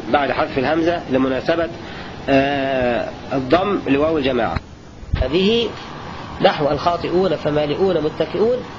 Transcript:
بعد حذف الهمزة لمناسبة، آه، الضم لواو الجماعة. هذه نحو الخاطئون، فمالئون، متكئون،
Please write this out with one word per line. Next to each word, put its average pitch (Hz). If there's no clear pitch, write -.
بعد 139
حذف 143
الهمزة 165
لمناسبة، 131
آه، 135
الضم 160
لواو 151
الجماعة. 120
هذه 196
نحو 156
الخاطئون، 170
فمالئون، 151
متكئون، 175